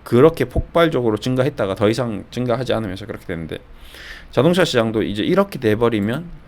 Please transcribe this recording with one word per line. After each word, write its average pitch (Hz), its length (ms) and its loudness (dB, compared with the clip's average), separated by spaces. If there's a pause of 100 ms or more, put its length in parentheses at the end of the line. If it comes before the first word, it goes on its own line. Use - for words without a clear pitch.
그렇게 135 400 4
폭발적으로 127 720 0
증가했다가 127 580 -2
더 107 140 2
이상 113 420 -2
증가하지 123 440 -2
않으면서 98 320 -6
그렇게 113 180 -12
되는데 82 340 -8 (720)
자동차 170 360 4
시장도 113 360 0
이제 101 200 -2
이렇게 190 360 0
돼버리면, 117 720 0 (180)